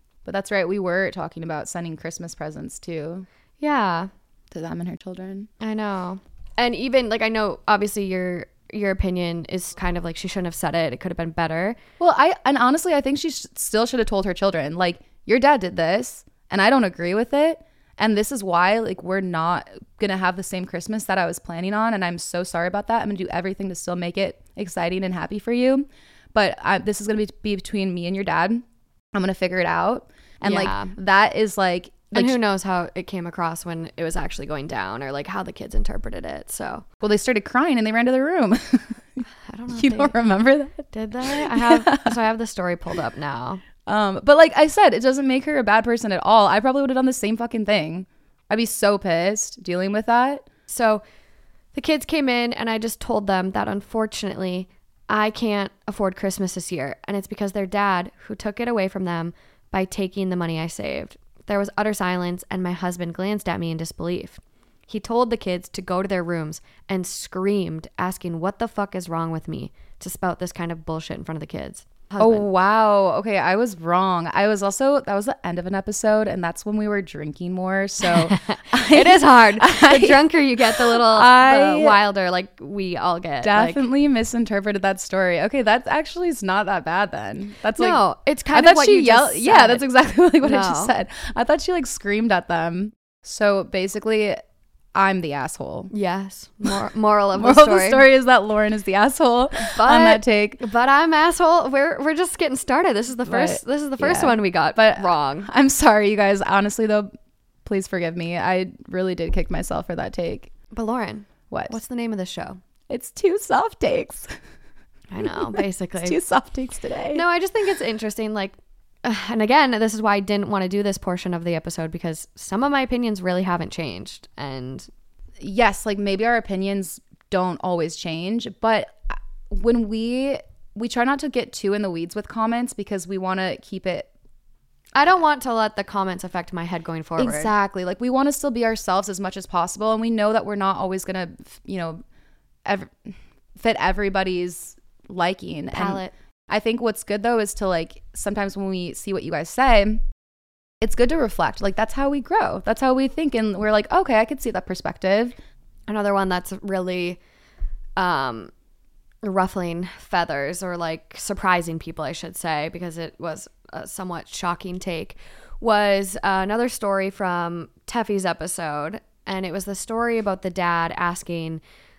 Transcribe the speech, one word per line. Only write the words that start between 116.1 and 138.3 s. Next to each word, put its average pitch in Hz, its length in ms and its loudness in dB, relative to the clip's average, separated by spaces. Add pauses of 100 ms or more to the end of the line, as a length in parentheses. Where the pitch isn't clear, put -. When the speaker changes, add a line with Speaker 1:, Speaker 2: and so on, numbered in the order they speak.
Speaker 1:
Soft - 340 -2
Takes 262 240 -8
today. - 360 -8
Speaker 2:
No, 330 120 0
I 349 120 2
just 381 140 -2
think 403 160 0
it's 392 120 -2
interesting, 220 520 -4
like, 196 200 -6 (500)
uh, 233 120 -2 (140)
and 226 120 0
again, 254 300 6
this 220 220 0
is 220 80 -6
why 208 140 4
I 202 40 2
didn't 202 300 -2
wanna 190 180 0
do 202 160 -2
this 196 140 -2
portion 180 360 -4
of 170 100 -6
the 170 120 -2
episode, 160 360 -6
because 165 440 -8
some - 280 -4
of 285 80 0
my 277 100 2
opinions 240 400 -2
really 180 220 0
haven't 175 280 -2
changed. 110 560 -10 (100)
And 135 500 -12 (520)
Speaker 1:
Yes, 208 460 0
like, 208 140 -4
maybe 202 260 -2
our 240 100 2
opinions 196 640 -6 (300)
don't 185 340 -2
always 170 320 -4
change, 185 520 -6 (120)
but 220 280 0 (640)
when 233 380 0
we, 240 520 -4 (340)
we 233 160 -6
try 240 140 -2
not 269 160 0
to 302 100 -6
get 240 240 -4
too 196 200 -4
in 208 100 -2
the 190 80 -4
weeds 170 240 -8
with 208 120 -8
comments 233 460 -4
because 196 340 -8
we 190 120 -8
wanna 185 420 -4
keep - 240 -12
it 180 240 -6 (840)
Speaker 2:
I 277 120 4
don't 359 160 4
want 294 220 2
to 254 100 -4
let 214 220 0
the 202 80 -4
comments 190 400 -4
affect 180 300 -8
my 170 100 -6
head 175 200 -6
going 160 200 -8
forward. 175 220 -2
Speaker 1:
Exactly. 202 600 0
Like, 180 160 -6
we 247 80 -2
wanna 262 220 2